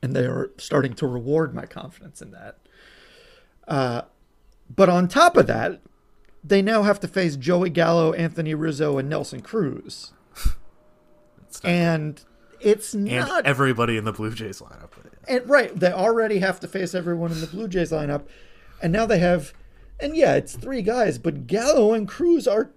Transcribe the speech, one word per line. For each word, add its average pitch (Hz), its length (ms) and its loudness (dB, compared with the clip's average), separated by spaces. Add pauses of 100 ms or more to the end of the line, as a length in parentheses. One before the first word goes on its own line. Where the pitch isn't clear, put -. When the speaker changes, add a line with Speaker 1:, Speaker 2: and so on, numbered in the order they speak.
Speaker 1:
and 131 120 -4
they 127 120 0
are 127 320 -4
starting 135 360 -2
to - 120 -4
reward 127 480 -2
my 127 100 -10
confidence - 560 -18
in 110 120 -20
that. - 260 -20 (1080)
Uh, 127 360 -2 (680)
but 180 220 4
on 180 180 4
top 339 300 6
of - 80 6
that, 113 340 -2 (640)
they 196 160 4
now 214 220 2
have 202 180 2
to 180 80 -6
face 170 280 0
Joey 175 340 0
Gallo, 165 420 2
Anthony 165 420 -4
Rizzo, 147 440 -2
and 135 100 -4
Nelson 147 320 -6
Cruz. - 720 -6 (1300)
Speaker 2:
It's - 160 -20
not 180 80 0
Speaker 1:
And 165 540 0 (360)
it's 214 340 0
Speaker 2:
and 202 120 -2
Speaker 1:
not 254 400 0
Speaker 2:
everybody 123 500 2
in 107 80 -2
the 110 80 -2
Blue 107 200 -6
Jays 107 280 -10
lineup. - 300 -20 (360)
Speaker 1:
And, 247 220 -2
right, 262 260 4
they 180 180 2
already 214 480 2
have 185 200 -2
to 220 80 -12
face 185 260 -6
everyone 170 380 -2
in 160 80 -6
the 165 60 -8
Blue 202 220 -8
Jays 170 240 -2
lineup, 147 320 -2 (580)
and 165 100 0
now 220 140 2
they 202 140 4
have, 175 320 2 (480)
and 302 160 -4
yeah, 226 180 4
it's - 220 -4
three 262 260 -8
guys, 208 340 0
but 135 300 -6
Gallo 226 460 2
and 214 160 -2
Cruz 339 400 2
are 220 280 0